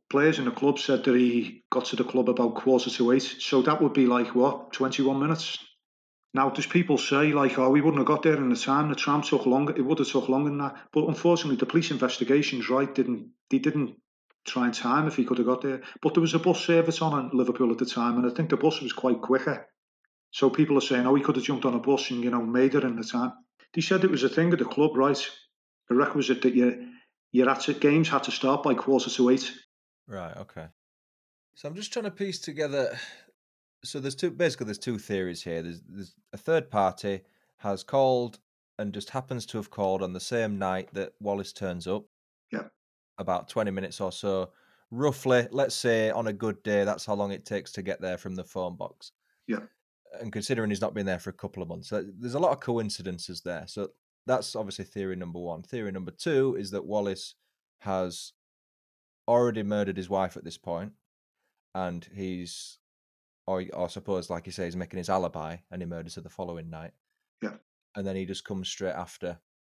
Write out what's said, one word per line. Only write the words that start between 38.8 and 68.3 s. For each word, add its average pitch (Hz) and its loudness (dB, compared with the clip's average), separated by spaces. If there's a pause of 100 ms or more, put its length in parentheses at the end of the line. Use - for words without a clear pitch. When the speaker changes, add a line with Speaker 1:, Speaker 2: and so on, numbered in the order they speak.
Speaker 2:
just 104 -10
happens 131 -8
to - -10
have 104 -10
called 95 -2
on 90 -6
the 90 -10
same 110 -4
night 95 -4
that 95 -8
Wallace 101 -6
turns 90 -8
up. 101 -4 (480)
Speaker 1:
Yeah. - -8 (540)
Speaker 2:
About 90 -4
twenty 104 -4
minutes 95 -8
or 95 -4
so. 95 -4 (400)
Roughly, 127 2
let's 131 -2
say 110 2
on 113 -2
a 107 -2
good 104 -6
day, 104 2
that's - -4
how 107 -2
long 101 -4
it - -12
takes - -8
to 98 -10
get 92 -6
there 90 -6
from 92 -10
the 90 -10
phone 90 -8
box. - -14 (340)
Speaker 1:
Yeah. 110 -4 (600)
Speaker 2:
And 110 -10
considering 110 -2
he's 98 -2
not 107 -4
been 101 -4
there 92 -2
for 98 -10
a - -14
couple 95 -12
of 85 -10
months, 85 -12
so 104 -4 (160)
there's 120 -8
a 143 -2
lot 170 2
of 139 -4
coincidences 95 -6
there. 87 -8
So 98 -8 (380)
that's 127 -2
obviously 101 -8
theory 95 -8
number 87 -10
one. 85 -8
Theory 110 -8
number 92 -8
two 135 0
is 98 -8
that 98 -6
Wallace 101 -4 (460)
has 92 -6 (920)
already 117 2
murdered 101 -2
his 92 -8
wife 95 -2
at - -16
this 82 -14
point, 90 -8 (800)
and 90 -6
he's, 92 -10 (680)
or, 92 -2
or 87 -4
suppose, 92 -6
like 85 -8
you 92 -12
say, 90 -6
he's 87 -8
making 90 -8
his 85 -8
alibi, 82 -4 (140)
and 90 -12
he 85 -10
murders 85 -12
her 82 -14
the 82 -18
following 85 -12
night. 82 -16 (500)
Speaker 1:
Yeah. 107 -10 (420)
Speaker 2:
And 98 -8
then 95 -6
he 95 -6
just 92 -10